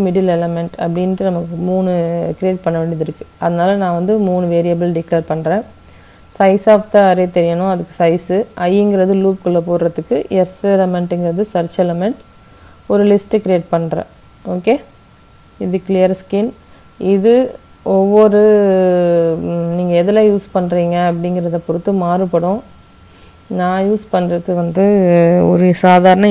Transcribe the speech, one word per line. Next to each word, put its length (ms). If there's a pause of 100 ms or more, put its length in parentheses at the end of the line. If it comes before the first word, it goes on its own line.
middle 320
element 360 (100)
அப்படின்ட்டு 440
நமக்கு 280 (120)
மூணு 240 (460)
create 260
பண்ண 180
வேண்டியது 240
இருக்கு. 180 (200)
அதனால 260 (140)
நான் 160
வந்து 140 (140)
மூணு 180 (100)
variable 420
declare 340
பண்றேன். 320 (720)
Size 380
of 80 (100)
the 160
array 260
தெரியணும், 380
அதுக்கு 260
சைஸ். 320 (380)
ஐங்கிறது 460 (100)
லூப்குள்ள 420
போடுறதுக்கு, 500 (260)
எஸ் 120 (220)
எலிமெண்ட்ங்கிறது 680 (100)
சர்ச் 300
element. 360 (720)
ஒரு 180
list 340
create 300
பண்றேன். 340 (460)
ஓகே, 200 (880)
இது 140 (100)
clear 340
skin. 280 (640)
இது 200 (640)
ஒவ்வொரு, 460 (1080)
ம், 260
நீங்க 240
எதுல 300
யூஸ் 260
பண்றீங்க 400 (140)
அப்படிங்கிறத 580
பொறுத்து 240 (100)
மாறுபடும். 580 (1000)
நான் 300
யூஸ் 260
பண்றது 360 (120)
வந்து 200 (680)
ஒரு 140 (180)
சாதாரண 460